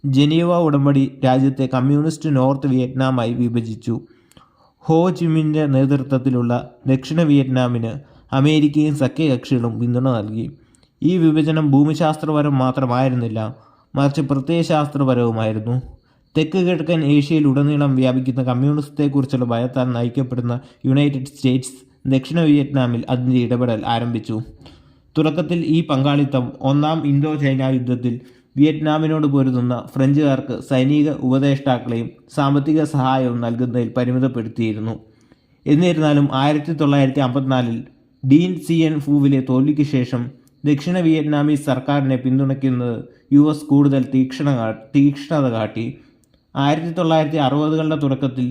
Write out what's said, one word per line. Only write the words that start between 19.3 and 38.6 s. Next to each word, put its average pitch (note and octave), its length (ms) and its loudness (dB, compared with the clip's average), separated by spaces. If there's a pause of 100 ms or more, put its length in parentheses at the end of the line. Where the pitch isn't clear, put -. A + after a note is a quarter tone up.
ഭയത്താൽ B2 480 -2
നയിക്കപ്പെടുന്ന A#2+ 640 -4 (300)
യുണൈറ്റഡ് C3+ 420 0
സ്റ്റേറ്റ്സ് B2+ 500 -4 (300)
ദക്ഷിണ C3+ 340 0
വിയറ്റ്നാമിൽ C#3 680 2
അതിൻ്റെ B2+ 320 0
ഇടപെടൽ A#2+ 460 0
ആരംഭിച്ചു. A#2 500 -4 (800)
തുടക്കത്തിൽ D#3 500 0
ഈ D#3+ 140 2
പങ്കാളിത്തം C#3+ 640 0 (160)
ഒന്നാം D3 460 0
ഇന്തോ C#3+ 280 2
ചൈന C3+ 340 -2
യുദ്ധത്തിൽ B2 460 -2 (420)
വിയറ്റ്നാമിനോട് D#3 680 0
പൊരുതുന്ന B2+ 480 0 (120)
ഫ്രഞ്ചുകാർക്ക് C#3 720 0
സൈനിക C#3+ 480 2 (120)
ഉപദേഷ്ടാക്കളെയും B2+ 880 -2 (220)
സാമ്പത്തിക C#3+ 540 0
സഹായവും C3 560 0
നൽകുന്നതിൽ A#2+ 480 -2
പരിമിതപ്പെടുത്തിയിരുന്നു. A#2 1080 -2 (720)
എന്നിരുന്നാലും D3+ 640 2
ആയിരത്തി D3 400 0
തൊള്ളായിരത്തി C#3+ 480 2
അമ്പത്തിനാലിൽ B2+ 580 0 (440)
ഡീൻ E3 380 4